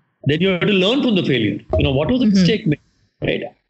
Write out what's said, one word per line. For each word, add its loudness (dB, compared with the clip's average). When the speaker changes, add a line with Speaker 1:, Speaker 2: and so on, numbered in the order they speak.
Speaker 1:
Then 0
you 2
have -2
to 0
learn 2
from 0
the 0
failure. -2
You 0
know, 0
what -2
was 0
the 2
Speaker 2:
Mm-hmm. 2
Speaker 1:
mistake 2
made, 0
right? -4